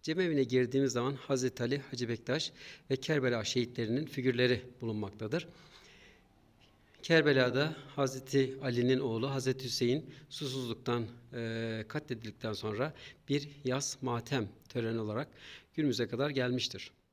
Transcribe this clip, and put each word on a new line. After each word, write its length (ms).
Cem 120
evine 240
girdiğimiz 480
zaman 240
Hazreti 480
Ali, 180
Hacı 180
Bektaş 420
ve 40
Kerbela 480
şehitlerinin 600
figürleri 560
bulunmaktadır. 680
Kerbela'da 720
Hazreti 680
Ali'nin 360
oğlu 300
Hazreti 360
Hüseyin 400
susuzluktan, 760
e, 540
katledildikten 680
sonra 400
bir 200
yas 380
matem 480
töreni 300
olarak 280
günümüze 340
kadar 220
gelmiştir. 600